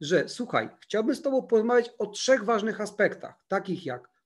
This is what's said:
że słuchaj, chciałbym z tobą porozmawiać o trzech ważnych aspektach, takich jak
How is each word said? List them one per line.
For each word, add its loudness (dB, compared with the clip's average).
że 2
słuchaj, -2
chciałbym -2
z -10
tobą 0
porozmawiać 4
o -2
trzech 2
ważnych 0
aspektach, -2
takich -4
jak -8